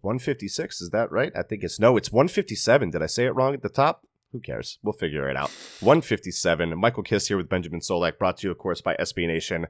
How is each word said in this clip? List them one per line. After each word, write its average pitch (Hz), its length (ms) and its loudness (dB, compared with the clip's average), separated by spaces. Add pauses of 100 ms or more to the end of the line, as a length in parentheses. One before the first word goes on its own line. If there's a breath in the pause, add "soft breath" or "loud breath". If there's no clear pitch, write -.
one 110 160 -2
fifty-six. 127 640 -6
Is 87 80 -10
that 110 200 0
right? 127 240 -2
I 92 80 -4
think 101 220 -6
it's, 87 160 -4
no, 117 160 8
it's - 160 -2
one 135 160 6
fifty-seven. 123 640 2
Did 80 120 -2
I 78 40 0
say 120 180 0
it 127 100 2
wrong 131 200 2
at 131 80 -10
the 101 80 -4
top? - 360 0 (260)
Who 123 80 -8
cares? - 420 -10
We'll 104 100 -2
figure 73 380 -4
it 65 60 -4
out. 71 140 -4 (300)
One 131 220 6
fifty-seven. 85 760 0
Michael 110 240 2
Kist 101 260 0
here 101 100 0
with 82 100 -4
Benjamin 85 320 -2
Solak, 87 380 0
brought 92 200 0
to - 100 -6
you, - 20 0
of 85 80 -6
course, 87 240 -4
by - 160 0
S 87 140 -4
B 85 140 -2
Nation, 82 440 -2